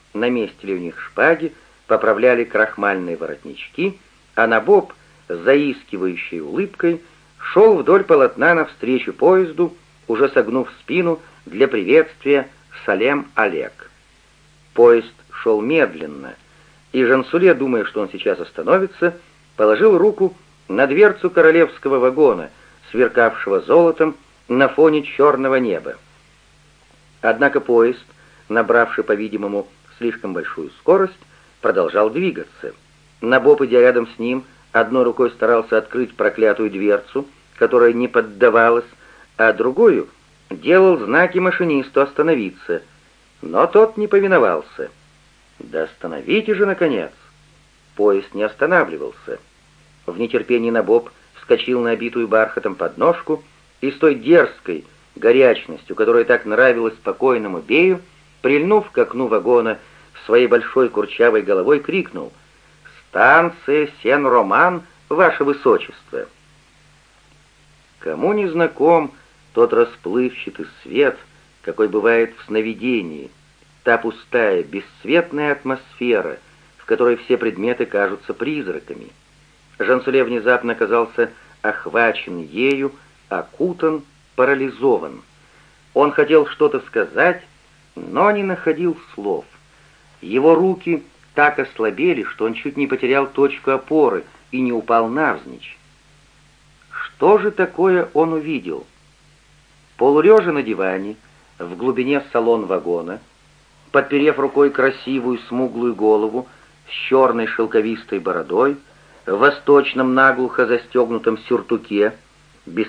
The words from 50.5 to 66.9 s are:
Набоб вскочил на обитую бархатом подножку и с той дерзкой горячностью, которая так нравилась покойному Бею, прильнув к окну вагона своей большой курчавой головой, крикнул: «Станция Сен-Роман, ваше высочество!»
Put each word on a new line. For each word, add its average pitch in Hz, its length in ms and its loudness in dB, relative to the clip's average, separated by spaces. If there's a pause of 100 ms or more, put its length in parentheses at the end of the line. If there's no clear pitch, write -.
Набоб 117 400 0 (240)
вскочил 123 460 -2
на 117 100 -2
обитую 117 360 -4
бархатом 110 480 0
подножку 151 720 -4 (360)
и 135 120 -4
с - 40 -18
той 147 200 2
дерзкой 117 680 0 (300)
горячностью, 117 800 2
которая 113 300 2
так 120 200 0
нравилась 117 500 2
покойному 107 680 -2
Бею, 175 400 0 (420)
прильнув 170 480 0
к - 80 -4
окну 120 300 -2
вагона 110 500 0 (480)
своей 120 220 4
большой 120 400 2
курчавой 110 540 0
головой, 98 360 0
крикнул: 90 540 -8 (760)
«Станция 147 840 2 (120)
Сен-Роман, 131 800 2 (260)
ваше 156 360 2
высочество!» 135 840 -2 (1700)